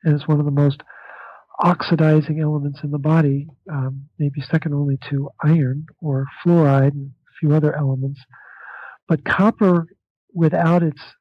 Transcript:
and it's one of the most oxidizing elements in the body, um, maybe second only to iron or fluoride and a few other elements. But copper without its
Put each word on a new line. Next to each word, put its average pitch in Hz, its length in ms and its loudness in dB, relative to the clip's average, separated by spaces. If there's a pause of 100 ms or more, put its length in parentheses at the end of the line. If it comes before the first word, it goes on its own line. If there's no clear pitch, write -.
and 151 120 2
it's 143 120 -6
one 151 120 2
of 147 60 0
the 147 60 -2
most 143 300 2 (760)
oxidizing 156 800 2
elements 147 440 -4
in 143 80 -6
the 147 80 -4
body, 147 480 0 (220)
um, 135 380 -8 (100)
maybe 143 220 -4
second 147 340 -8
only 143 240 -2 (120)
to 143 200 -6 (140)
iron 151 420 0 (140)
or 135 260 -4 (200)
fluoride 143 460 4
and 139 200 -10
a - 280 -20
few 151 140 2
other 151 220 2
elements. 139 440 -4 (880)
But 156 160 0
copper 185 640 2 (460)
without 170 500 2
its 156 180 -4 (200)